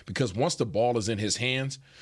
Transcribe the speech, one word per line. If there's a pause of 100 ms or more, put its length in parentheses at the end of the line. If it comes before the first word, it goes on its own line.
Because
once
the
ball
is
in
his
hands, (220)